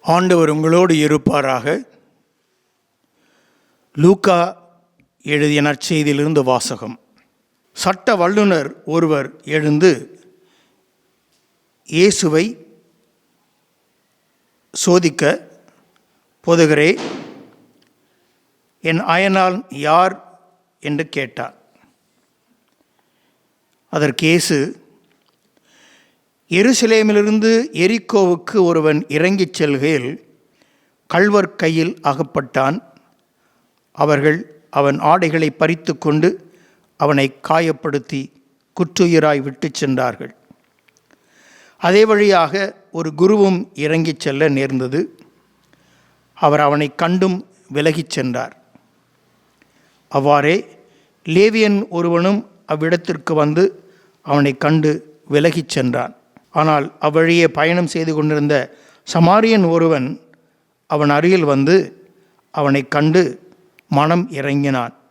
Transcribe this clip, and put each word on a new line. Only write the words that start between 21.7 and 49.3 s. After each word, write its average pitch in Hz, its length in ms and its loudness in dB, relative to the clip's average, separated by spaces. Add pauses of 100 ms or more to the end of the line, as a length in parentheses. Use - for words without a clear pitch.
அதற்கு 151 380 -2
இயேசு, 160 540 -2 (1700)
எருசலேமிலிருந்து 220 1200 2
எரிக்கோவுக்கு 190 920 0
ஒருவன் 156 440 2
இறங்கிச் 175 460 -2
செல்கையில் 143 840 -4 (720)
கள்வர் 196 480 0
கையில் 165 480 -2
அகப்பட்டான். 143 800 -4 (1080)
அவர்கள் 151 800 -2
அவன் 139 300 0
ஆடைகளை 160 520 0
பறித்து 160 460 -4
கொண்டு 156 560 -2 (440)
அவனை 139 380 -2 (140)
காயப்படுத்தி 147 840 -4 (420)
குற்றுயிராய் 160 680 0
விட்டுச் 139 320 -8
சென்றார்கள். 127 600 -6 (1400)
அதே 196 280 4
வழியாக 196 680 2 (160)
ஒரு 165 260 -6
குருவும் 190 560 2
இறங்கிச் 160 460 -2
செல்ல 143 300 -2
நேர்ந்தது. 135 680 -4 (1160)
அவர் 147 260 2
அவனை 147 360 0
கண்டும் 180 520 -2 (220)
விலகிச் 151 400 -2
சென்றார். 123 540 -6 (1500)